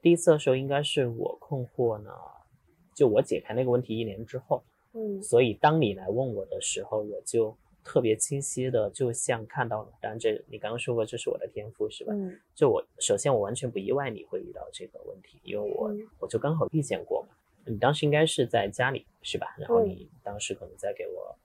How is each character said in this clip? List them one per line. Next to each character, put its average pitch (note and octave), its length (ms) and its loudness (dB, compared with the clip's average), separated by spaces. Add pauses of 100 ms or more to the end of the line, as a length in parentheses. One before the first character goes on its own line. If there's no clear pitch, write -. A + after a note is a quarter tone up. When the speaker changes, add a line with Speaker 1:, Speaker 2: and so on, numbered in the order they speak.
Speaker 1:
第 E3+ 100 8
一 E3+ 60 10
次 E3+ 140 6
的 D3+ 60 8
时 D3 120 2
候 C3 60 6
应 C3+ 120 -2
该 C#3 160 2
是 D3 240 2
我 - 320 -4
困 C3 260 -6
惑 A#2 320 0
呢， G#2+ 140 -14 (840)
就 C#3+ 140 6
我 G#2+ 140 6
解 F#2 180 -2
开 - 140 -10
那 B2 100 0
个 B2+ 80 2
问 B2 100 4
题 A2+ 160 -6
一 A#2 60 -2
年 G#2+ 220 -8
之 - 120 -12
后。 - 240 -2 (300)
Speaker 2:
嗯。 G#3 320 -6
Speaker 1:
所 A#2+ 180 6
以 A#2 120 4
当 D#3 280 4
你 G#2 120 4
来 F#2 160 -6
问 A#2+ 260 -2
我 F#2+ 120 -4
的 - 120 -6
时 - 240 -4
候， G#2+ 160 -2
我 G#2 220 -6
就 A2 340 0 (260)
特 - 200 2
别 A2+ 120 4
清 C#3 280 -2
晰 B2+ 280 -4
的 A2 200 2
就 A#2+ 240 -2
像 A#2 340 -2
看 B2 200 -2
到 A2 140 -4
了， G#2+ 60 -16 (140)
当 A2 100 -6
然 A2+ 80 -10
这， A2 300 0
你 G#2+ 100 -14
刚 G#2+ 120 -6
刚 A#2 60 -4
说 A#2+ 160 -4
过 A2+ 120 2
这 A2+ 100 -10
是 A#2 140 -4
我 A#2+ 80 -2
的 - 100 -8
天 G#2+ 240 -12
赋， G#2+ 180 -4
是 - 140 -12
吧？ - 100 -6
Speaker 2:
嗯。 F#3+ 240 -6 (160)
Speaker 1:
就 C#3+ 160 4
我， - 160 2 (140)
首 - 160 2
先 C#3 180 2
我 A#2 60 4
完 G#2 160 0
全 B2+ 160 -6
不 G#2 80 -4
意 G2 140 -2
外 C#3 160 0
你 G#2 160 -10
会 - 160 -6
遇 F2+ 100 -14
到 F#2 220 -14
这 F#2 140 -14
个 - 180 -20
问 F#2+ 160 -14
题， - 220 -20
因 - 140 -6
为 G#2 160 -2
我， - 140 -2
Speaker 2:
嗯。 G#3 180 -6 (140)
Speaker 1:
我 F#2+ 80 -6
就 - 100 -4
刚 C#3+ 160 0
好 E3 200 2
遇 D#3 80 2
见 G2+ 240 -2
过 - 160 -2
嘛。 - 80 -18 (380)
你 A2 120 -6
当 A#2+ 120 4
时 D3 140 -2
应 D3 60 4
该 D3+ 120 4
是 D3 220 2
在 G#2 240 0
家 B2+ 220 0
里， - 160 -8 (160)
是 - 160 -6
吧？ - 180 -8
然 D3+ 100 -10
后 A#3 140 4
你 F#3 300 -2
Speaker 2:
嗯。 - 120 -20
Speaker 1:
当 G3+ 160 -8
时 - 140 -6
可 - 140 -10
能 - 100 -20
在 G2+ 160 -6
给 F2+ 140 -10
我 F#2 380 -12